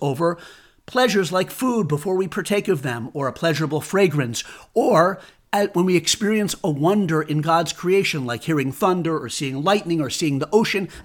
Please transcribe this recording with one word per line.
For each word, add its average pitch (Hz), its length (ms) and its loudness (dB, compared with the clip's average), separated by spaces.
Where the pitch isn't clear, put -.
over 165 380 0
pleasures 208 440 2
like 185 200 0
food 240 360 0
before 147 300 -2
we 190 100 0
partake 202 400 -2
of 170 140 2
them, 123 320 -6
or 139 160 -4
a 120 40 -2
pleasurable 151 500 -2
fragrance, 143 600 0
or 196 480 4
at, 202 240 0
when 180 120 2
we 185 100 4
experience 208 680 0
a 185 80 0
wonder 160 520 2
in 151 180 -2
God's 165 320 0
creation, 175 540 0
like 120 180 -6
hearing 143 260 0
thunder 165 480 0
or 120 120 -8
seeing 135 320 -4
lightning 175 360 0
or 147 120 -2
seeing 139 300 -2
the 143 100 -4
ocean, 208 400 2